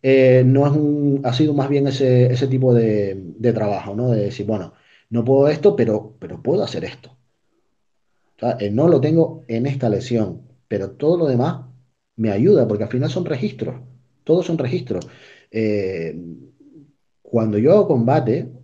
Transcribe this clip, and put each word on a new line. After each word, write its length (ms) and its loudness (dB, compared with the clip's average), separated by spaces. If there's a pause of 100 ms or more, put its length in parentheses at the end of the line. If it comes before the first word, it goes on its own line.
eh, 420 6
no 220 4
es 60 2
un, 500 0
ha 100 -2
sido 200 2
más 160 -2
bien 180 0
ese, 460 2
ese 140 -2
tipo 260 2
de, 420 2 (220)
de 160 0
trabajo, 420 -4
¿no? 160 -2
De 140 0
decir, 200 -8
"Bueno, 280 -6 (360)
no 160 -2
puedo 240 4
esto, 260 2
pero, 440 -2
pero 220 -16
puedo 220 -2
hacer 220 -8
esto". 320 -18 (1200)
O 20 -20
sea, 200 -4
el 160 -4
no 120 2
lo 140 4
tengo 460 0
en 200 -4
esta 220 -2
lesión, 520 -4 (260)
pero 240 -6
todo 260 0
lo 100 -2
demás 380 -2 (500)
me 160 -2
ayuda, 360 4
porque 160 -4
al 60 -8
final 200 -4
son 160 -4
registros, 500 -6 (480)
todos 220 2
son 120 -4
registros. 500 -6 (440)
Eh, 680 -4 (1000)
cuando 360 -2
yo 160 4
hago 140 4
combate 640 0 (120)